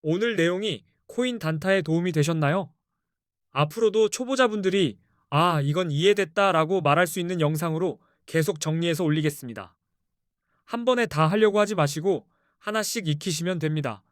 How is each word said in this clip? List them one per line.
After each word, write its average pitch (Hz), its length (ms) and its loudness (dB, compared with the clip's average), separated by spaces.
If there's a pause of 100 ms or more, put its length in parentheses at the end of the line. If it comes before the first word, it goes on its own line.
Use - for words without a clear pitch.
오늘 208 300 0
내용이 175 480 -2 (220)
코인 247 320 -4
단타에 165 420 0
도움이 170 320 0
되셨나요? 156 580 0 (840)
앞으로도 208 580 2
초보자분들이 208 880 0 (320)
"아, 160 320 2
이건 156 280 0
이해됐다"라고 180 920 2
말할 151 240 4
수 180 140 -6
있는 175 200 -4
영상으로 160 580 -2 (280)
계속 160 340 -2
정리해서 165 420 -2
올리겠습니다. 147 720 -2 (920)
한 233 180 -6
번에 247 220 4
다 156 200 2
하려고 208 320 4
하지 208 160 2
마시고 160 540 0 (300)
하나씩 214 500 -4
익히시면 165 500 -4
됩니다. 151 540 -4